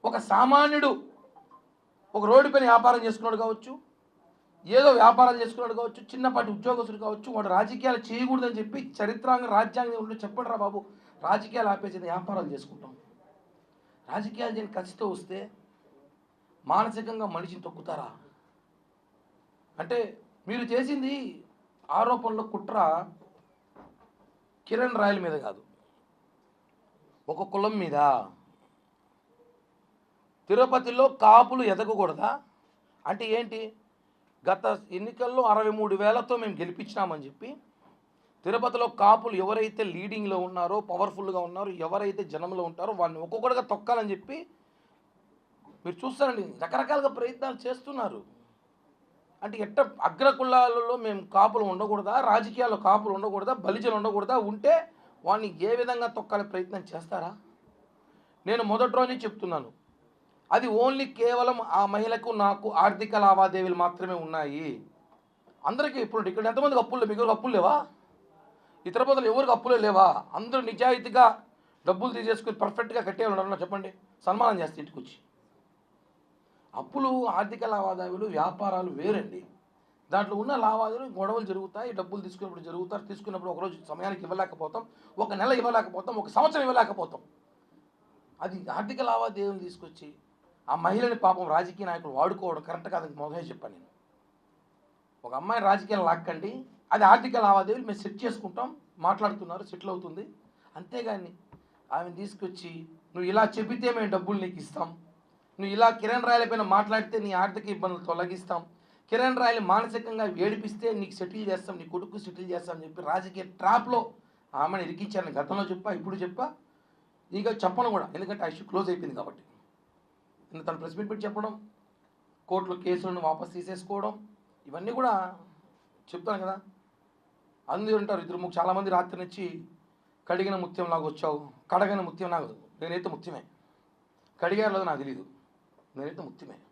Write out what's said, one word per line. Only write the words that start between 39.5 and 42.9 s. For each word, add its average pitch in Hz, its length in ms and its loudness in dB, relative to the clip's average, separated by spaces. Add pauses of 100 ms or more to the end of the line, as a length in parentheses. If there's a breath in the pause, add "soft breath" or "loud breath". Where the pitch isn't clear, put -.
లీడింగ్లో 196 540 -4
ఉన్నారో, 180 420 -2
పవర్ఫుల్గా 190 580 -4
ఉన్నారో, 180 320 -6
ఎవరైతే 196 540 -4
జనంలో 175 380 -6
ఉంటారో 170 300 -6